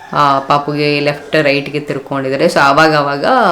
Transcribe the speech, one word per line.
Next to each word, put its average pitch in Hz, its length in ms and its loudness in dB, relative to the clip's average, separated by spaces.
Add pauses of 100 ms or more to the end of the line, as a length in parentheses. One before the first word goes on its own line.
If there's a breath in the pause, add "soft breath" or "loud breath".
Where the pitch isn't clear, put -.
(140)
ಆ, 143 260 2
ಪಾಪುಗೆ 147 600 -2
ಲೆಫ್ಟ್ 143 360 -4
ರೈಟ್‌ಗೆ 143 440 0
ತಿರ್ಕೊಂಡಿದ್ದಾರೆ. 139 640 -4
So, 170 140 0
ಆವಾಗ 151 360 4
ಆವಾಗ 143 300 -2 (260)